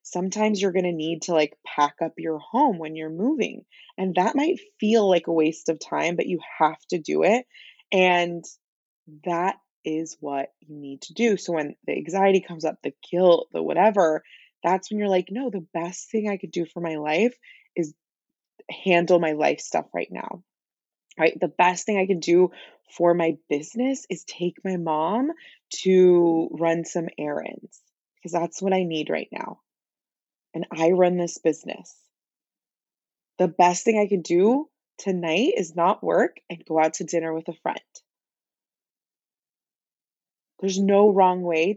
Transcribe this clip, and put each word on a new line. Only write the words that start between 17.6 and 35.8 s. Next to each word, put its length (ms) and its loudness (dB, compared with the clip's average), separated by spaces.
is 200 -4
handle 500 2
my 120 0
life 300 -2
stuff 320 -6
right 180 -6
now," 320 -12
right? 220 2
"The 80 0
best 380 0
thing 120 0
I 80 0
can 140 0
do 320 4
for 160 4
my 240 0
business 600 -4
is 160 -10
take 380 -8
my 140 -4
mom 540 0
to 840 4
run 340 -2
some 320 -6
errands 640 -8
because 160 -14
that's 300 -4
what 120 0
I 100 2
need 260 -4
right 220 -4
now. 280 -12
And 180 -6
I 200 2
run 260 4
this 200 -4
business. 560 -6
The 120 2
best 340 4
thing 160 2
I 80 2
can 140 0
do 480 2
tonight 600 0
is 180 -6
not 260 2